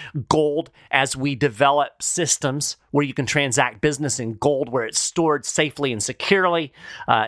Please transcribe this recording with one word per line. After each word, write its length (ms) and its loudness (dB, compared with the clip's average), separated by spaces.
Gold, 400 2
as 260 -2
we 160 -2
develop 680 0
systems 760 -2
where 120 2
you 100 -4
can 120 -2
transact 560 0
business 380 0
in 160 -4
gold, 340 0
where 160 -2
it's 140 -4
stored 460 0
safely 460 -2
and 120 -4
securely, 680 0
uh, 200 4